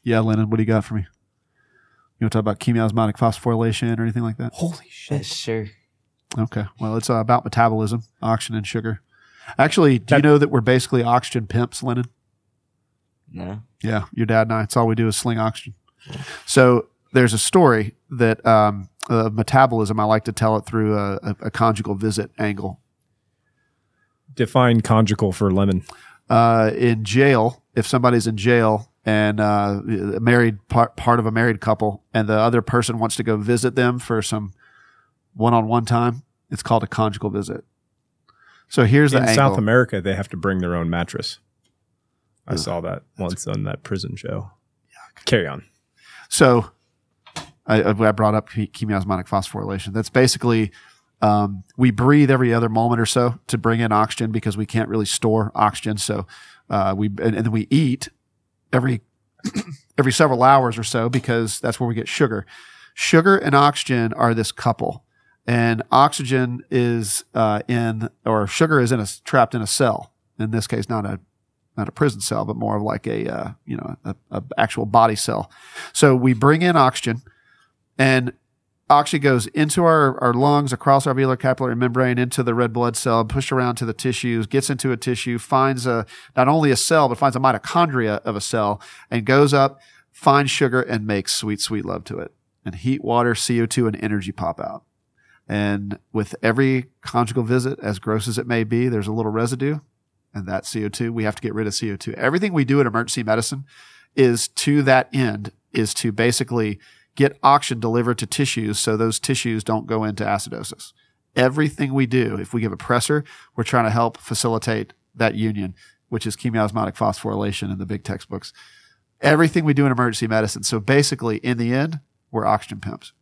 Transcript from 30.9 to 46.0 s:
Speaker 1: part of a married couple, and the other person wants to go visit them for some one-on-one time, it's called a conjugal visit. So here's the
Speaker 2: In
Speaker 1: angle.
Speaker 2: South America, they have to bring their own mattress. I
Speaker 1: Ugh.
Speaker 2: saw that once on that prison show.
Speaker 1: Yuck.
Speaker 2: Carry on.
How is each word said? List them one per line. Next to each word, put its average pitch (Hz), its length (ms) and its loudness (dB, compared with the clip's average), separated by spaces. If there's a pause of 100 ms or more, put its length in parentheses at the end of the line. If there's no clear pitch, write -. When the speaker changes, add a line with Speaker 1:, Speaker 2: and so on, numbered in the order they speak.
Speaker 1:
part 120 280 0
of 110 80 0
a 113 40 0
married 113 300 0
couple, 107 520 -2
and 107 160 0
the 107 100 2
other 117 220 4
person 113 380 -2
wants 113 180 -2
to 117 60 -6
go 110 140 0
visit 117 400 -2
them 123 220 0
for 113 220 -4
some 104 320 -6 (840)
one-on-one 117 500 2
time, 120 380 -2 (280)
it's - 120 -10
called 117 200 0
a 113 40 -8
conjugal 107 440 -4
visit. 98 340 -8 (1040)
So 131 160 4
here's 139 280 6
the 131 60 2
Speaker 2:
In 131 60 2
Speaker 1:
angle. 113 120 4
Speaker 2:
South 135 220 4
America, 110 420 2
they 95 140 -2
have 98 160 -6
to - 60 -10
bring 95 220 -2
their 87 160 -2
own 85 160 -4
mattress. - 480 -6 (1080)
I - 60 -6
Speaker 1:
Ugh. 80 60 -4
Speaker 2:
saw 85 240 -6
that 87 220 -10 (140)
once 92 280 -6
on 101 180 -4
that 98 180 -8
prison - 340 -8
show. 98 340 -10 (400)
Speaker 1:
Yuck. - 340 -20
Speaker 2:
Carry 101 220 2
on. 69 180 -12 (640)